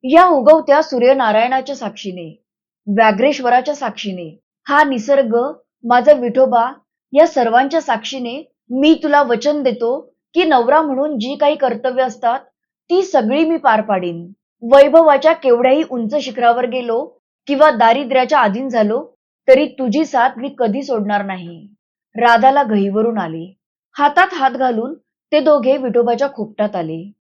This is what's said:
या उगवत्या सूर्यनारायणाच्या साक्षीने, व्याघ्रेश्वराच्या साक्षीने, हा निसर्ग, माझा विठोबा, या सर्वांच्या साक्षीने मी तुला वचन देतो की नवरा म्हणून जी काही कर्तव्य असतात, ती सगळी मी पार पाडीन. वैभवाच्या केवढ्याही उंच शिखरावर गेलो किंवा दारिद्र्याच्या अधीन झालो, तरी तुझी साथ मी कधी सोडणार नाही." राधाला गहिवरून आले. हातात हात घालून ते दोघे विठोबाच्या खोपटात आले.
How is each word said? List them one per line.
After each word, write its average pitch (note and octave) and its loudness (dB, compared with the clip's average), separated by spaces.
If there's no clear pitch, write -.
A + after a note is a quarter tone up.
या E4 6
उगवत्या D4+ 4
सूर्यनारायणाच्या B3+ 0
साक्षीने, F#3 -12
व्याघ्रेश्वराच्या B3 0
साक्षीने, F#3+ -10
हा C#4+ 4
निसर्ग, C4 0
माझा B3 4
विठोबा, B3 0
या C#4+ 6
सर्वांच्या C4+ 0
साक्षीने B3 -8
मी D4 2
तुला D4 2
वचन C#4 -2
देतो B3 -4
की F4 0
नवरा C4 2
म्हणून C#4+ -4
जी B3+ -6
काही D4 0
कर्तव्य B3+ -4
असतात, A#3+ -4
ती F#4 0
सगळी D4 0
मी D#4+ -2
पार A3+ 0
पाडीन. F3+ -6
वैभवाच्या D4 6
केवढ्याही C4+ 2
उंच A#3 -6
शिखरावर B3 0
गेलो A#3+ -6
किंवा C#4+ 4
दारिद्र्याच्या B3+ 0
अधीन A#3 -2
झालो, A3+ -4
तरी C4+ 6
तुझी C4 -4
साथ C4 0
मी A#3+ -10
कधी A#3+ -2
सोडणार G#3 -4
नाही." F3 -14
राधाला A#3+ 4
गहिवरून G#3+ -2
आले. E3+ -10
हातात D4 2
हात C4+ -2
घालून B3 -4
ते D4+ 2
दोघे C#4 2
विठोबाच्या A#3+ -2
खोपटात G#3 -8
आले. E3 -10